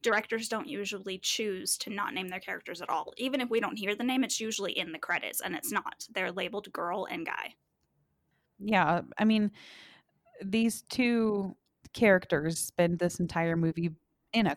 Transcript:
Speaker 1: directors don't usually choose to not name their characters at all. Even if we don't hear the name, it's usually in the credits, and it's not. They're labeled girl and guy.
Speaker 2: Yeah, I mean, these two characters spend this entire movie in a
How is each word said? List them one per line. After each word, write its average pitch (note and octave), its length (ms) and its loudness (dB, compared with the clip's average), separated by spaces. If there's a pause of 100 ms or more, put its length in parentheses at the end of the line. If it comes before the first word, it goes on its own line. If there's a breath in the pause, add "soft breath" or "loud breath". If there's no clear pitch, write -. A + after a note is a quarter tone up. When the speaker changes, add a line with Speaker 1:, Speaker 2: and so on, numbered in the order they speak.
Speaker 1:
directors A3+ 460 0
don't A3 200 -4
usually F#3+ 500 -6
choose G3 600 -2
to - 120 -8
not G3+ 240 -4
name F#3 140 -4
their F#3 100 -8
characters F#3 420 -10
at E3+ 80 -8
all. - 280 -4
Even C4 240 -2
if A#3+ 100 -4
we A3+ 80 2
don't G#3+ 180 -2
hear G#3 200 -2
the A#3 80 -4
name, C4 180 2
it's A3 160 0
usually G#3 320 -4
in E3+ 220 -4
the D#3+ 80 -10
credits, - 400 -4
and F#3 160 -4
it's - 160 -6
not. - 420 -4
They're F#3 160 -2
labeled F#3 420 -6
girl F3 380 -4
and E3+ 160 -6
guy. - 280 -8 (1040)
Speaker 2:
Yeah, F#3 400 4 (180)
I G#3+ 60 2
mean, G#3+ 260 6 (920 loud breath)
these A3 380 2
two A3 760 2 (360)
characters E3+ 680 4
spend E3+ 400 2
this F3 180 0
entire E3 380 0
movie E3 340 2 (420)
in A3 140 4
a D3 100 2